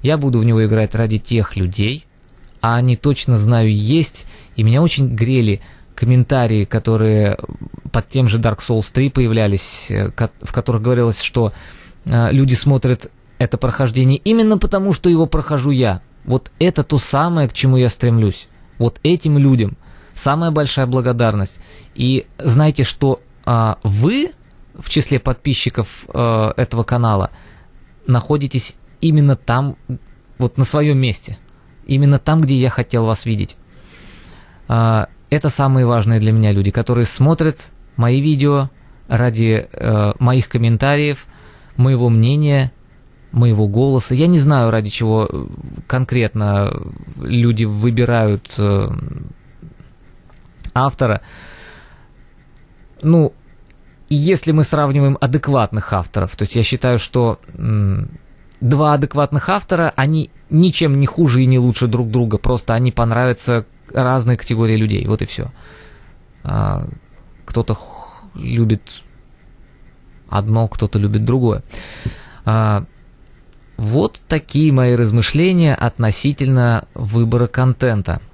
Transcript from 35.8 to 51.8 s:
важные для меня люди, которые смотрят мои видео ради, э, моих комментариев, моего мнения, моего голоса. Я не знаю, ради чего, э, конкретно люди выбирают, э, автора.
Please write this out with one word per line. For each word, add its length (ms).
важные 340
для 120
меня 200
люди, 180
которые 360
смотрят 640
мои 240
видео 480
ради, 640
э, 460
моих 320
комментариев, 760
моего 320
мнения, 600
моего 360
голоса. 460
Я 120
не 120
знаю, 320
ради 200
чего, 400
э, 160
конкретно 840
люди 480
выбирают, 920
э, 320
автора. 460